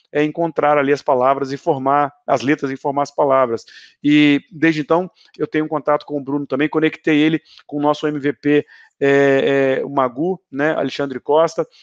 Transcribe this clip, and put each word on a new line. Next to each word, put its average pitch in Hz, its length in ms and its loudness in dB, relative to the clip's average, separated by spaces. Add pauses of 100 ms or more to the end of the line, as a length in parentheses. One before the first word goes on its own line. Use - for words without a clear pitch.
(100)
é, 147 140 0
encontrar 151 520 0
ali 143 160 2
as 139 100 -2
palavras 135 500 0
e 143 40 -8
formar 139 560 0 (140)
as 135 160 0
letras 143 300 -2
e 135 40 -8
formar 143 280 -4
as - 100 -16
palavras." 131 500 0 (380)
E 147 380 4 (100)
desde 156 300 -2
então, 170 280 0 (300)
eu 151 80 -4
tenho 156 180 -2
um 151 40 -10
contato 147 360 -2
com 147 140 -6
o - 20 -6
Bruno 139 280 -6
também, 143 200 -2
conectei 156 500 0
ele 156 220 2 (240)
com 147 120 -12
o 147 40 -4
nosso 147 280 0
M 151 100 -4
V 139 140 -2
P, 147 340 0 (320)
é, 139 800 2
é, 135 60 -4
o - 40 -10
Magu, 139 520 -2 (100)
né, 143 220 -2
Alexandre 139 480 -4
Costa, 160 440 0 (180)